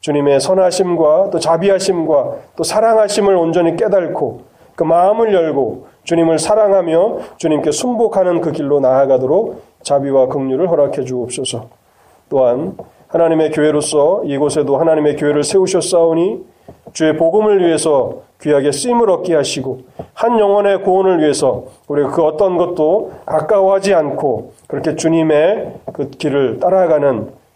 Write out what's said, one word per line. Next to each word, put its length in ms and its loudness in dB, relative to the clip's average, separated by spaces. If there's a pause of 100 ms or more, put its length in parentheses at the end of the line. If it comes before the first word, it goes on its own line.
주님의 380 0
선하심과 920 2
또 100 -4
자비하심과 920 0 (200)
또 80 -8
사랑하심을 720 2
온전히 420 0
깨닫고 640 -2 (360)
그 80 0
마음을 500 2
열고 520 -2 (180)
주님을 340 2
사랑하며 800 2 (200)
주님께 340 -2
순복하는 680 0
그 120 -4
길로 260 -2
나아가도록 840 0 (220)
자비와 460 0
긍휼을 420 -2
허락해 320 0
주옵소서. 680 -8 (580)
또한 480 0 (320)
하나님의 420 2
교회로서 760 0
이곳에도 520 -2
하나님의 400 2
교회를 260 0
세우셨사오니 1040 0 (480)
주의 240 0
복음을 500 2
위해서 520 0 (220)
귀하게 300 0
쓰임을 400 0
얻게 240 -2
하시고 440 -4 (360)
한 240 0
영혼의 460 0
구원을 340 2
위해서 460 0 (240)
우리가 220 -2
그 120 -2
어떤 360 0
것도 520 -2 (140)
아까워하지 680 0
않고 600 -2 (160)
그렇게 260 -4
주님의 840 0 (140)
그 160 -8
길을 500 -2
따라가는 840 0 (120)